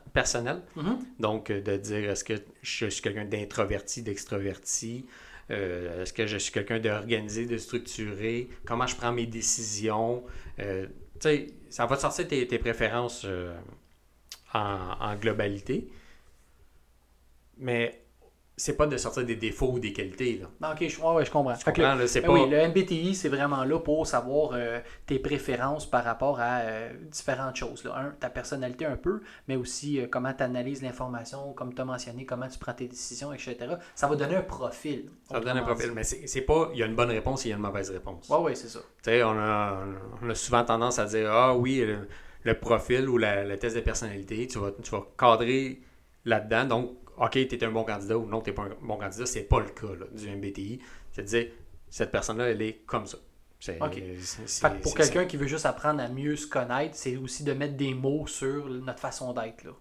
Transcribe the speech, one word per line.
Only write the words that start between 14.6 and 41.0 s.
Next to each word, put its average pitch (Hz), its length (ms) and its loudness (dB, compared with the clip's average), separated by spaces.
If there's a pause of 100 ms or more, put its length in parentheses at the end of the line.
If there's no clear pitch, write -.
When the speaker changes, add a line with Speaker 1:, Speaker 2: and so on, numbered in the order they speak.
Speaker 1:
en 104 160 -2
globalité. 107 720 0 (1700)
Mais 120 420 0 (560)
c'est - 220 -2
pas 151 80 6
de 139 120 0
sortir 123 280 -2
des 113 100 0
défauts 113 380 0
ou 120 60 0
des 107 140 -4
qualités, 104 440 -2
là. 95 80 -10 (160)
Speaker 2:
Non, 156 120 -2
ok, 156 140 -2
je, 151 140 -6
ouais, 165 140 6
ouais, 151 100 6
je - 60 -4
comprends. 135 240 4
Speaker 1:
Tu - 80 -8
Speaker 2:
Fait 151 100 4
que 170 80 4
le, 135 60 8
Speaker 1:
comprends, 135 140 6
là, 123 60 6
c'est 120 140 4
Speaker 2:
ben 127 60 2
Speaker 1:
pas 139 60 8
Speaker 2:
oui, 135 140 10
le 147 100 6
M 165 140 8
B 185 140 6
T 180 80 0
I, 175 220 2
c'est 160 140 0
vraiment 139 340 2
là 156 160 4
pour 156 260 2
savoir, 135 480 2
euh, 120 260 -2 (280)
tes 135 100 2
préférences 139 720 0
par 120 140 4
rapport 123 360 2
à, 120 200 2
euh, 113 420 -4
différentes 135 540 -2
choses, 120 280 -8
là. - 140 -6
Un, 143 140 -4
ta 131 180 -6
personnalité 127 560 -4
un 135 100 0
peu, 196 280 -2 (240)
mais 131 80 0
aussi, 135 440 -2
euh, 120 80 0
comment 131 260 0
t'analyses 127 500 -2
l'information, 127 680 -8
comme 123 200 -8
t'as 131 100 -4
mentionné, 127 440 -8
comment 127 200 -4
tu - 120 -12
prends 120 140 -6
tes 123 140 -8
décisions, 139 460 -8
et 123 60 -10
cetera. 127 400 -6 (160)
Ça 143 120 2
va 147 80 4
donner 143 200 2
un 190 80 2
profil, - 640 -6 (180)
Speaker 1:
Ça - 60 -10
va 117 60 2
donner 123 120 0
un - 40 2
Speaker 2:
autrement 123 180 2
Speaker 1:
profil, 123 160 -2
Speaker 2:
dit. 117 60 -6
Speaker 1:
mais 110 80 -4
c'est, - 240 -4
c'est 131 140 -2
pas, 156 320 4
il 120 60 -2
y 110 40 4
a - 20 0
une 110 100 -2
bonne 120 140 4
réponse 120 360 0
et - 20 -2
il 110 40 0
y - 20 0
a - 20 -4
une 104 80 -2
mauvaise 98 260 -2
réponse. 90 400 -10
Speaker 2:
Ouais, 147 80 6
ouais, 160 160 4
c'est 117 160 -10
ça. - 100 -12
Speaker 1:
Tu - 60 -14 (240)
sais, 120 140 8
on 110 80 6
a, 104 520 2 (380)
on 117 80 -2
a 107 60 0
souvent 120 280 4
tendance 120 360 2
à 107 60 4